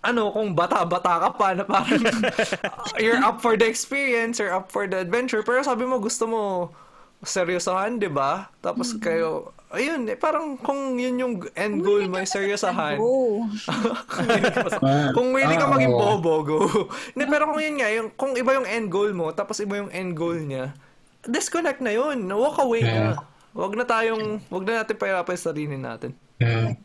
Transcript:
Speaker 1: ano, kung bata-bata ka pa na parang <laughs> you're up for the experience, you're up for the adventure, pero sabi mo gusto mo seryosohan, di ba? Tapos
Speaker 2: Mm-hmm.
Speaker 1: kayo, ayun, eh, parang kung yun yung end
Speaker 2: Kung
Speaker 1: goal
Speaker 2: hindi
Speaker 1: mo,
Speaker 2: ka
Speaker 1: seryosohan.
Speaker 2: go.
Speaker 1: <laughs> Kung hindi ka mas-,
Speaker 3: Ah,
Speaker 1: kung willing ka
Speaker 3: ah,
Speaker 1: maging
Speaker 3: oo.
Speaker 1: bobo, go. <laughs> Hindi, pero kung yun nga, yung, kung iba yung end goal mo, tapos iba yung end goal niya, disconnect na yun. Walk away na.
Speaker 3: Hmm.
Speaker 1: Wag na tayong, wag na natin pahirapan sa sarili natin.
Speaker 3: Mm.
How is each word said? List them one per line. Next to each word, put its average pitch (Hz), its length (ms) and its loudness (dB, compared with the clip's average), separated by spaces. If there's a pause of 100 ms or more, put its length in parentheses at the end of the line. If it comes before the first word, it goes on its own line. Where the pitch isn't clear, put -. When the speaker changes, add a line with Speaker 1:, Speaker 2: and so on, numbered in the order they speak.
Speaker 1:
ano, 233 280 0
kung 208 240 -2
bata-bata 175 640 2
ka 190 120 2
pa 202 200 2
na 185 120 -2
parang 208 400 2 (500)
<laughs> - 460 -8
you're 226 200 4
up 285 200 2
for 226 160 4
the 226 100 6
experience, 233 720 0
you're 202 140 0
up 190 180 -2
for 202 160 -2
the 190 120 -2
adventure, 214 440 0
pero 240 200 2
sabi 254 200 0
mo 254 160 0
gusto 226 280 -2
mo 226 160 -2 (800)
seryosohan, 185 760 0
di 202 100 0
ba? 147 420 0 (100)
Tapos 247 320 -4
Speaker 2:
Mm-hmm. 220 120 -8
Speaker 1:
kayo, 165 260 0 (420)
ayun, 262 340 -2
eh, 214 80 -4
parang 302 440 -2
kung 269 380 -2
yun 247 200 -2
yung 247 180 -2 (180)
end 202 280 -2
Speaker 2:
Kung 180 80 0
Speaker 1:
goal 208 160 6
Speaker 2:
hindi 190 80 -2
Speaker 1:
mo, 185 80 -2
Speaker 2:
ka 190 80 -2
Speaker 1:
seryosohan. 196 680 0
Speaker 2:
go. 233 540 2 (200)
Speaker 1:
<laughs> 226 380 -2
Kung - 200 -4
hindi 226 200 4
ka - 160 0
mas-, 190 160 -2
Speaker 3:
Ah, 139 320 4
Speaker 1:
kung 247 200 2
willing 156 260 4
ka - 80 4
Speaker 3:
ah, - 80 4
Speaker 1:
maging 262 180 4
Speaker 3:
oo. 123 100 4 (140)
Speaker 1:
bobo, 165 180 2 (100)
go. 151 160 2 (260)
<laughs> - 260 -12
Hindi, 285 160 -2
pero 294 200 4
kung 311 120 -2
yun 311 160 -2
nga, 240 160 0
yung, 226 200 -2
kung 269 240 -2
iba 254 160 2
yung 269 160 2
end 214 200 -2
goal 202 240 0
mo, 170 200 -2
tapos 202 280 -4
iba 202 160 -4
yung 202 140 -6
end 180 240 -6
goal 170 240 -2
niya, 139 360 -6 (500)
disconnect 294 580 -2
na 233 100 -2
yun. 269 260 0 (100)
Walk 233 320 0
away 233 240 2
na. 113 320 2
Speaker 3:
Hmm. - 100 -10 (300)
Speaker 1:
Wag 196 180 -4
na 247 120 -2
tayong, 226 380 0 (240)
wag 185 160 -6
na 220 200 -2
natin 220 120 -4
pahirapan 185 380 -2
sa 175 160 -4
sarili 151 260 -4
natin. 123 360 -8 (260)
Speaker 3:
Mm. 113 480 2